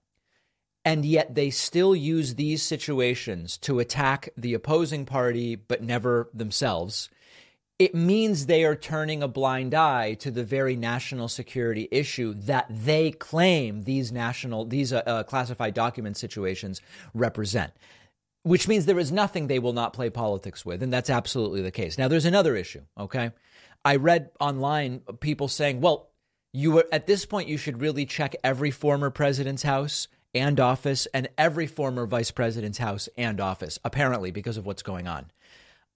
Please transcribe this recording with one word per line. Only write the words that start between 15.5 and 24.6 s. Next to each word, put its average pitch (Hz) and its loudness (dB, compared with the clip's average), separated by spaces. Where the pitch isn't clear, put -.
document 113 -2
situations 95 -6
represent, 107 -2
which 175 4
means 196 4
there 180 6
is 156 0
nothing 185 0
they 131 2
will 120 0
not 117 -2
play 123 -2
politics 104 -4
with, 90 -6
and 131 -2
that's 127 0
absolutely 110 0
the 92 -2
case. 87 -6
Now, 131 2
there's 156 4
another 170 4
issue, 87 -8
okay? 117 -4
I 143 4
read 156 4
online 139 -2